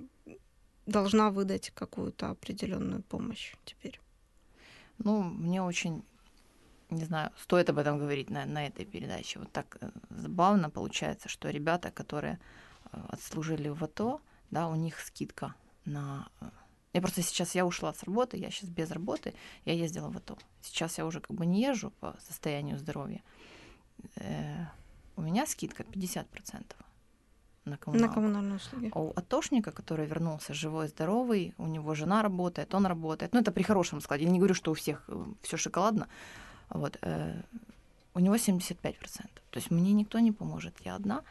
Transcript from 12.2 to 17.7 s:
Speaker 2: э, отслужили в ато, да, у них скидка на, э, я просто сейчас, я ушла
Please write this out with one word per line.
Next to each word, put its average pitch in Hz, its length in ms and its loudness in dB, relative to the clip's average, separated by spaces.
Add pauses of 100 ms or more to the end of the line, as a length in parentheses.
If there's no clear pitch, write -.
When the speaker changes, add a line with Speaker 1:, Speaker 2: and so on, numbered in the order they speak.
Speaker 2:
э, - 160 -10
отслужили 156 600 -4
в 147 160 -6
ато, 233 360 -2 (300)
да, 165 180 0
у 160 80 -2
них 160 240 -2
скидка - 540 -10 (300)
на, 143 440 -6 (120)
э, - 60 -12 (480)
я 175 60 4
просто 180 220 2
сейчас, - 340 -2
я 180 100 4
ушла 175 260 -2